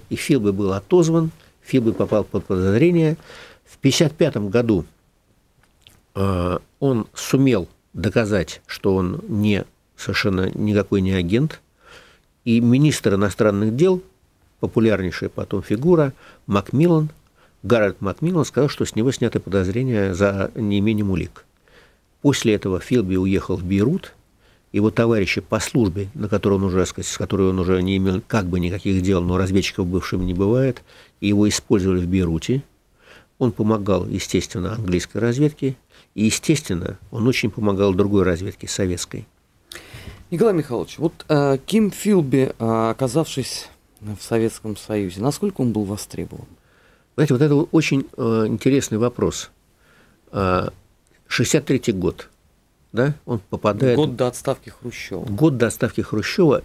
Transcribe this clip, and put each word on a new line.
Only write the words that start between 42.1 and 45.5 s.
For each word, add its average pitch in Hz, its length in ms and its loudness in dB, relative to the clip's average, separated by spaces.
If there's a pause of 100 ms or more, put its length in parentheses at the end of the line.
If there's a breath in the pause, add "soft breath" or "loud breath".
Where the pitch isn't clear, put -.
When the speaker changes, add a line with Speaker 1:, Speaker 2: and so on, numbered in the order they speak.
Speaker 2:
э, 113 320 0
оказавшись 127 800 -4 (320)
в 104 220 -10
Советском 113 540 -2
Союзе, 98 440 -6
насколько 147 420 -4